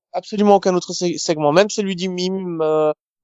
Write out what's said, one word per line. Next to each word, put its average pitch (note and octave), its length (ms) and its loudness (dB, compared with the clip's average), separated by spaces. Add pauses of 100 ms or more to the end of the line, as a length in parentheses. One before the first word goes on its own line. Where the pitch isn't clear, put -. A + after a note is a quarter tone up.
(120)
absolument G3+ 440 4
aucun F#3+ 180 0
autre F3+ 180 -4
sé-, E3+ 260 -4
segment. D3+ 340 0
Même G3+ 180 4
celui G3 240 -4
du F3+ 140 -4
mime, F3+ 540 -6
euh, D#3 300 0 (320)